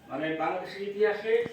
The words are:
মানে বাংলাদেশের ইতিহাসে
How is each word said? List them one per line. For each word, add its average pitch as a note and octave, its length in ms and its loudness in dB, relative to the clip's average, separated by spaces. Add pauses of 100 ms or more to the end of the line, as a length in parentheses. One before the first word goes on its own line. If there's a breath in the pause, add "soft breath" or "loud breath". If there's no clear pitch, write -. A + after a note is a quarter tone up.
মানে D#3+ 280 -2
বাংলাদেশের F#3 520 -4
ইতিহাসে G#3+ 640 2